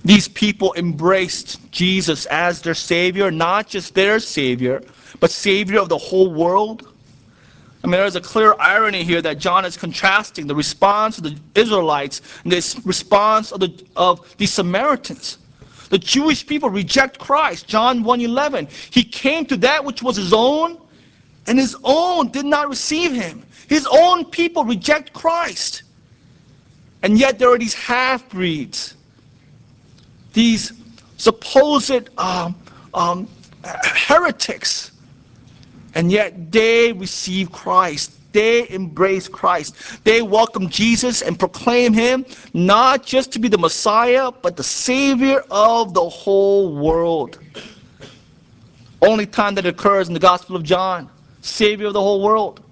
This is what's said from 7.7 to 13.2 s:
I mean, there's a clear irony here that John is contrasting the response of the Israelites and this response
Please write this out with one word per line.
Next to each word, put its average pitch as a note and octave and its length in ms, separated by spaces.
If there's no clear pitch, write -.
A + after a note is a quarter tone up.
I - 40
mean, F3 60
there's F#3+ 220
a F3+ 60
clear A3 400
irony G3 440
here E3+ 180
that D3+ 160
John F#3 260
is F3 140
contrasting F#3+ 680
the C#3+ 80
response G3+ 640
of E3 80
the D3+ 100
Israelites E3 680
and F3 80
this F3 320
response G#3+ 680